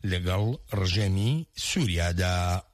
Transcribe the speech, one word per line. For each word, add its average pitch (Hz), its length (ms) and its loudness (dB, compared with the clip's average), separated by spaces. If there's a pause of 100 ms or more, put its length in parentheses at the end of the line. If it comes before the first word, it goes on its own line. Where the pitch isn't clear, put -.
(100)
لەگەڵ 90 340 0 (340)
ڕژێمی 98 540 2 (360)
سووریادا. 90 920 0 (120)